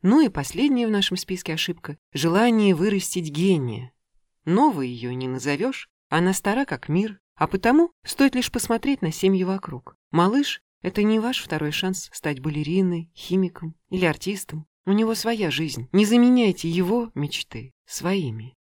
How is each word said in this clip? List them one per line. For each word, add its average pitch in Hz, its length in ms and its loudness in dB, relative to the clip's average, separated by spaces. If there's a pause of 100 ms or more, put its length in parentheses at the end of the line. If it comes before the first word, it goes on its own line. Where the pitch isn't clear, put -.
Ну 226 180 6
и 285 100 6
последняя 233 580 0
в 220 40 0
нашем 196 240 0
списке 180 380 -6
ошибка. 160 440 -6 (140)
Желание 196 640 4
вырастить 185 560 -2
гения. 143 640 0 (500)
Новой 175 460 2
её 123 240 -6
не 127 160 -4
назовёшь, 143 600 -4 (200)
она 175 240 2
стара 220 320 -2
как - 240 -8
мир. 196 300 -2 (160)
А - 120 -2
потому 262 440 2 (120)
стоит - 320 2
лишь 254 160 -2
посмотреть 240 500 -2
на 160 120 -2
семьи 190 300 2
вокруг. 185 520 -8 (160)
Малыш — 202 500 2 (200)
это 190 220 -2
не 220 160 4
ваш 240 220 -4
второй 156 300 -4
шанс 190 400 -4
стать 147 300 -6
балериной, 165 760 -2
химиком 175 600 -4 (140)
или 185 160 0
артистом. 165 600 -4 (180)
У 185 60 0
него 220 240 2
своя 220 340 -2
жизнь. 131 440 -4
Не 202 120 6
заменяйте 240 640 4
его 190 480 0
мечты 131 560 -8 (140)
своими. 127 800 -4